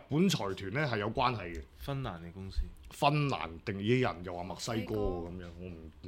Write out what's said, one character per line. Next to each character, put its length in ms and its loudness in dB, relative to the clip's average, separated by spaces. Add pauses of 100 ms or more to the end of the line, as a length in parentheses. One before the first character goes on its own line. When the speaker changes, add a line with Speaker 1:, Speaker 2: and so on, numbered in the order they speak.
Speaker 1:
本 200 6
財 260 2
團 180 -4
呢， 180 0
係 80 0
有 120 0
關 260 2
係 180 -6
嘅。 80 -6 (160)
Speaker 2:
芬 240 -4
蘭 180 -4
嘅 120 -10
公 180 -8
司。 100 2 (300)
Speaker 1:
芬 380 6
蘭 200 0 (160)
定 140 -2
啲 220 4
人 240 0
又 120 -6
話 80 -4
墨 140 -6
西 140 -4 (100)
哥 120 -2
噉 340 0
樣， 20 -8
Speaker 3:
墨 0 -
西 80 -8
哥。 100 -10 (120)
Speaker 1:
我 80 -8
唔， 220 -12 (180)